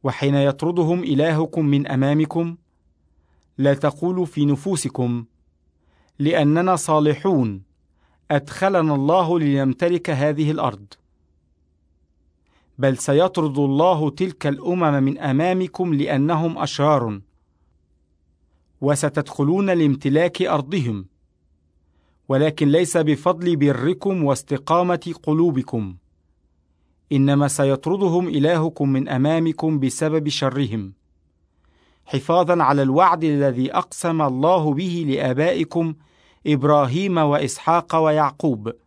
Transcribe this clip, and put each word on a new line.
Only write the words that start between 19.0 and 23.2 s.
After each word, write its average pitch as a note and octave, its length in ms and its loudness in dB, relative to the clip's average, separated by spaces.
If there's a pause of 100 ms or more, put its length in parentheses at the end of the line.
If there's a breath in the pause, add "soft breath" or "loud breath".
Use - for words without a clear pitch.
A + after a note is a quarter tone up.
لامتلاك D#3 720 0
أرضهم، C#3+ 640 -2 (1200)
ولكن D3+ 380 2
ليس E3 300 2
بفضل E3 580 0